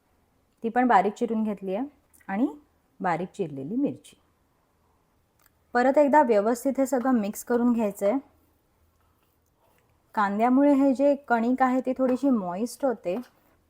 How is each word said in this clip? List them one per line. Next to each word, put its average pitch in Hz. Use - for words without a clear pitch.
ती 226
पण 247
बारीक 202
चिरून 226
घेतली 190
आहे, 254
आणि 226
बारीक 180
चिरलेली 147
मिरची. 254
परत 254
एकदा 294
व्यवस्थित 233
हे 269
सगळं 262
मिक्स 214
करून 240
घ्यायचं 208
आहे. 226
कांद्यामुळे 240
हे 277
जे 285
कणिक 247
आहे 254
ती 254
थोडीशी 262
मॉइस्ट 208
होते, 208